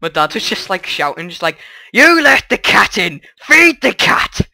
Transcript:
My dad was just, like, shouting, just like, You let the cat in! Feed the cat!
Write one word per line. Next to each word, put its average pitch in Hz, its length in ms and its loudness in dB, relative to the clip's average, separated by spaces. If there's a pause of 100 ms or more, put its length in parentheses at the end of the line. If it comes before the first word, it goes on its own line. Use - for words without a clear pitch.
My 165 80 -8
dad 156 260 -2
was 220 140 -6
just, - 220 -8
like, 185 160 -6
shouting, 156 420 -6
just 170 140 -14
like, 165 160 -4 (340)
You 320 300 4
let 269 260 2
the 240 100 -2
cat - 400 0
in! 175 220 -4 (260)
Feed 320 340 4
the 262 120 0
cat! - 480 -2 (140)